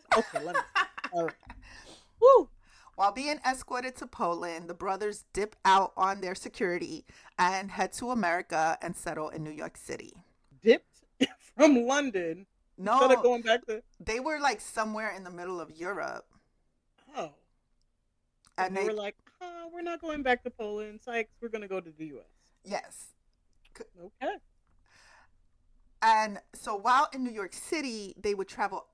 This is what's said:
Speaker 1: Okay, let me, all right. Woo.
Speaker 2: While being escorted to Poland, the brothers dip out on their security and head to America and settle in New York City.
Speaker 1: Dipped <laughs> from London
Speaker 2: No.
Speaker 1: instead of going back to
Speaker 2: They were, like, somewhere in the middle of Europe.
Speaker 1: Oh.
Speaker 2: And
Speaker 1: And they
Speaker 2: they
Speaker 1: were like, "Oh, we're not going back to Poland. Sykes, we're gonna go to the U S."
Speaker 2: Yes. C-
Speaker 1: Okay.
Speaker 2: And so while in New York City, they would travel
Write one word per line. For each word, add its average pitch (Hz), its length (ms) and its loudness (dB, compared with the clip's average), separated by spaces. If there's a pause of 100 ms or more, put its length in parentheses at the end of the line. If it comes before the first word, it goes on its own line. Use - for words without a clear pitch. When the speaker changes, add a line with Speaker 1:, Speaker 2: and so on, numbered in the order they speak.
(180)
Speaker 1:
Okay, - 260 0
let - 120 -4
me, - 60 2 (520)
all 170 120 0
right. - 100 -6 (840)
Woo. 466 300 10 (460)
Speaker 2:
While 196 180 2
being 294 340 -4
escorted 254 500 -4
to 262 100 -12
Poland, 170 600 -4
the 175 60 -10
brothers 196 580 -4
dip 208 320 -4
out 190 320 4
on 196 240 0
their 185 160 -6
security 175 720 -6 (340)
and 190 320 0
head 190 220 -2
to 240 180 -8
America 170 720 0
and 170 140 -6
settle 156 340 -6
in 156 140 -10
New 156 80 -10
York 156 260 -12
City. - 360 -12 (480)
Speaker 1:
Dipped - 420 4 (180)
<laughs> 262 60 2 (280)
from 269 300 8
London 202 640 -2 (300)
Speaker 2:
No. 196 160 0
Speaker 1:
instead 262 240 8
of 214 60 0
going 240 200 4
back 226 240 4
to 220 140 -6 (180)
Speaker 2:
They 220 200 -2
were, 302 220 -2
like, 247 180 2
somewhere 214 560 -4
in 190 80 -14
the 180 80 -14
middle 175 300 -8
of 151 100 -12
Europe. 160 540 -8 (880)
Speaker 1:
Oh. 175 160 -8 (1300)
Speaker 2:
And 185 120 0
Speaker 1:
And 190 80 -8
they 196 40 -2
Speaker 2:
they 208 60 0
Speaker 1:
were 220 120 -2
like, 202 160 -8 (240)
"Oh, 339 320 -14
we're 349 120 -12
not 339 180 -8
going 302 220 -8
back 247 200 0
to 247 60 -8
Poland. 214 560 -10
Sykes, 233 240 -4 (100)
we're 233 100 -10
gonna 214 180 -10
go 185 120 -6
to 165 160 -14
the 160 120 -12
U 139 140 -16
S." 80 40 -20 (380)
Speaker 2:
Yes. - 500 -10 (640)
C- 233 60 -14 (180)
Speaker 1:
Okay. 269 360 -8 (1600)
Speaker 2:
And 220 400 4 (140)
so 220 200 -8
while 247 380 4
in 262 100 -6
New 247 80 -4
York 202 220 -8
City, 233 640 -6
they 202 160 -2
would 190 140 -4
travel 196 460 -6